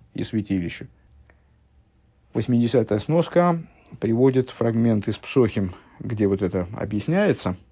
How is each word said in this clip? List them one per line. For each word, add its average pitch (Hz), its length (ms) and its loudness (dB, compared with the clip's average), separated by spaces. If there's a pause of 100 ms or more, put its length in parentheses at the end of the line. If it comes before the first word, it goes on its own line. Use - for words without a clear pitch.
(140)
и - 100 -6
святилищу. 98 640 -4 (1500)
Восьмидесятая 117 680 2
сноска 170 600 2 (380)
приводит 127 500 2
фрагмент 113 580 0
из 110 100 -2
Псохим, 104 580 0 (240)
где 107 280 0
вот 98 140 0
это 92 340 -2
объясняется, 110 800 -2 (160)